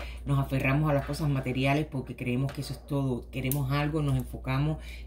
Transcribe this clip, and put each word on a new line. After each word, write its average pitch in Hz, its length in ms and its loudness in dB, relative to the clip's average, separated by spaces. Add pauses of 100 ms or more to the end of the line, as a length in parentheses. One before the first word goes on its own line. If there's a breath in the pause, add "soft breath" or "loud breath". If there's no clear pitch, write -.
(260 loud breath)
nos 139 140 4
aferramos 135 500 2
a 143 60 4
las 139 100 2
cosas 147 240 -2
materiales 139 560 2
porque 127 300 -6
creemos 127 360 0
que 143 100 -8
eso 135 120 -6
es - 140 -12
todo. 131 420 0
Queremos 131 420 0
algo, 147 300 2
nos 135 160 4
enfocamos 135 600 0 (280 loud breath)